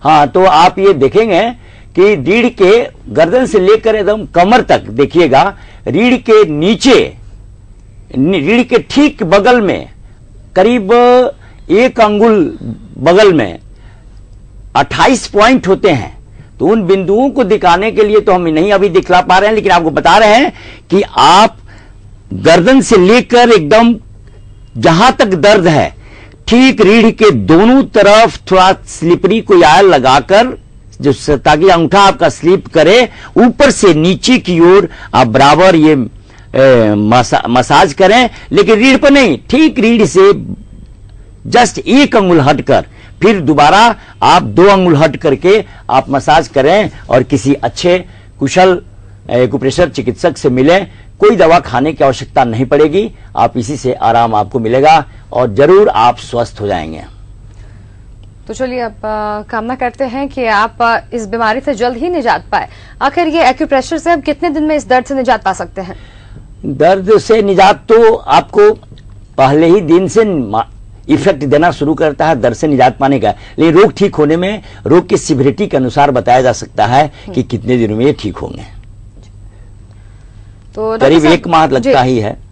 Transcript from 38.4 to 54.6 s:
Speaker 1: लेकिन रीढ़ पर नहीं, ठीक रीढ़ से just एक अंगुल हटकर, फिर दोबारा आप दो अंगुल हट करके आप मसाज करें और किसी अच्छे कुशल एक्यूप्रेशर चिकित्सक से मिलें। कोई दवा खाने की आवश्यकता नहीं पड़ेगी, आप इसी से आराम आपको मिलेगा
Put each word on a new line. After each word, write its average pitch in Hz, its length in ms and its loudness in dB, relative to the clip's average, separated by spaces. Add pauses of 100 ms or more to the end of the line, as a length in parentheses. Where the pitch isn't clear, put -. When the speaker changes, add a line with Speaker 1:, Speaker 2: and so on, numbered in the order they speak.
Speaker 1:
लेकिन 190 220 2
रीढ़ 247 220 2
पर 277 140 2
नहीं, 240 280 2 (120)
ठीक 269 280 0
रीढ़ 226 260 0
से 190 540 0 (880)
just 226 300 0
एक 254 380 0
अंगुल 180 240 2
हटकर, 131 460 0 (360)
फिर 202 180 2
दोबारा 156 560 2 (260)
आप 165 200 2
दो 139 260 2
अंगुल 185 280 2
हट 147 200 0
करके 170 480 0 (260)
आप 131 200 -2
मसाज 147 380 0
करें 170 420 0 (200)
और 127 120 2
किसी 135 320 -2
अच्छे 175 500 -4 (340)
कुशल 180 440 0 (480)
एक्यूप्रेशर 127 580 -2
चिकित्सक 123 480 -6
से - 120 -4
मिलें। 147 420 0 (280)
कोई 214 180 2
दवा 165 220 2
खाने 139 340 -4
की 147 120 -2
आवश्यकता 135 400 -2
नहीं 120 220 -4
पड़ेगी, 156 460 0 (240)
आप 120 200 -2
इसी 127 200 -8
से 123 160 -6
आराम 117 420 -2
आपको 107 240 -4
मिलेगा 139 460 2 (280)